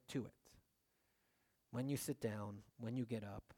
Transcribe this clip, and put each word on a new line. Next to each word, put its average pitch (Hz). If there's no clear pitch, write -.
to 123
it. -
When 127
you 143
sit -
down, 104
when 117
you 123
get 113
up, 101